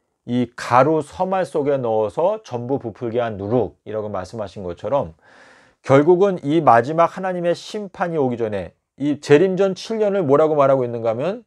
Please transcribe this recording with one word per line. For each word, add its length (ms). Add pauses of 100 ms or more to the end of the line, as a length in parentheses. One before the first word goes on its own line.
(260)
이 300
가루 480
서말 420
속에 320
넣어서 640
전부 380
부풀게 400
한 180
누룩이라고 720
말씀하신 540
것처럼 500 (720)
결국은 600
이 160
마지막 580
하나님의 360
심판이 640
오기 200
전에 360 (280)
이 200
재림전 540
칠 220
년을 260
뭐라고 320
말하고 280
있는가 280
하면 360